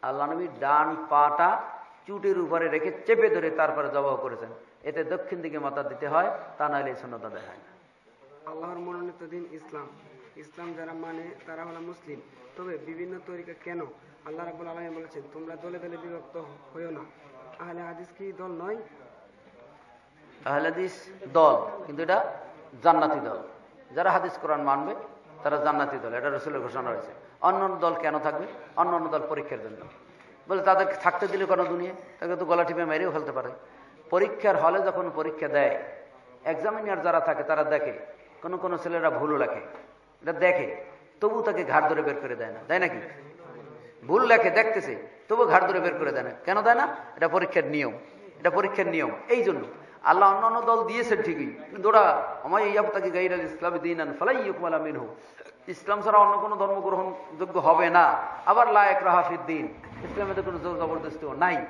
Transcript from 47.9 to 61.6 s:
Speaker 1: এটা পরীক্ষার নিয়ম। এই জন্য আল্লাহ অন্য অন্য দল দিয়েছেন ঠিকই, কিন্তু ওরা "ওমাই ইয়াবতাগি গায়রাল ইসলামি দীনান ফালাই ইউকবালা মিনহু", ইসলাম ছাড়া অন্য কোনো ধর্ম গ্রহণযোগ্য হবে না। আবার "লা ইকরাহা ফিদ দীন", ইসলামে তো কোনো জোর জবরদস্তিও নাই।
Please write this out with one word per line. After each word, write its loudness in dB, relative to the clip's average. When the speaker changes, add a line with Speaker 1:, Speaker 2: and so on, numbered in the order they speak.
Speaker 1:
এটা 2
পরীক্ষার 0
নিয়ম। 0
এই 4
জন্য 0
আল্লাহ 8
অন্য 2
অন্য 2
দল 2
দিয়েছেন 0
ঠিকই, -2
কিন্তু -4
ওরা 6
"ওমাই 2
ইয়াবতাগি 2
গায়রাল 0
ইসলামি -2
দীনান -2
ফালাই 0
ইউকবালা -2
মিনহু", -6
ইসলাম -4
ছাড়া 6
অন্য 8
কোনো -2
ধর্ম 0
গ্রহণযোগ্য -4
হবে 6
না। 6
আবার 6
"লা 8
ইকরাহা 4
ফিদ -2
দীন", -2
ইসলামে -4
তো -2
কোনো -6
জোর -6
জবরদস্তিও -6
নাই। 2